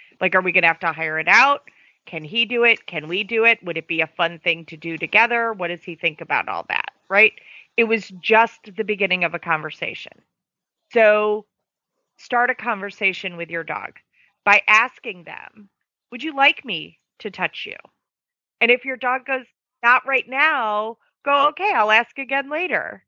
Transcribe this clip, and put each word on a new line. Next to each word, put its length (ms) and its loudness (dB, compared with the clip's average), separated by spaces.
Like, 140 0
are 60 4
we 100 -2
gonna 160 2
have 120 0
to 140 -4
hire 260 -6
it 80 -6
out? 420 4
Can 180 -12
he 220 -4
do 180 -2
it? 220 2
Can 220 -10
we 160 -4
do 220 0
it? 180 2
Would 140 -6
it 100 -12
be 140 -4
a 60 -2
fun 320 -4
thing 260 -4
to 120 -18
do 200 -8
together? 560 0
What 160 -6
does 140 -10
he 120 -12
think 260 -6
about 260 -2
all 220 -6
that, 240 -4
right? 240 4
It 80 4
was 240 -2
just 560 2
the 60 -4
beginning 400 -2
of 100 -2
a 60 -6
conversation. 760 -6
So 520 4
start 320 0
a 60 0
conversation 800 -6
with 140 -10
your 140 -8
dog 300 -10
by 220 6
asking 560 0
them, 460 -20
"Would 120 -12
you 120 -8
like 280 2
me 360 -10
to 120 -10
touch 340 -6
you?" 100 -14
And 100 4
if 140 0
your 120 -8
dog 280 -4
goes, 200 -6
"Not 220 4
right 240 -2
now," 680 -2
go, 260 2
"Okay, 240 -2
I'll 180 2
ask 260 2
again 320 -4
later." 580 -6